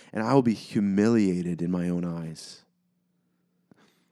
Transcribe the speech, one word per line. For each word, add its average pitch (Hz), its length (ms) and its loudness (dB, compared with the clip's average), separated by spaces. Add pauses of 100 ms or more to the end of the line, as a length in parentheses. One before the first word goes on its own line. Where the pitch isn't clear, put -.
(140)
and 107 100 -4
I 123 120 2
will 139 80 6
be 117 100 2
humiliated 98 1080 0
in 87 80 -2
my 87 180 -2
own 87 160 -2
eyes." 82 560 -12 (1500)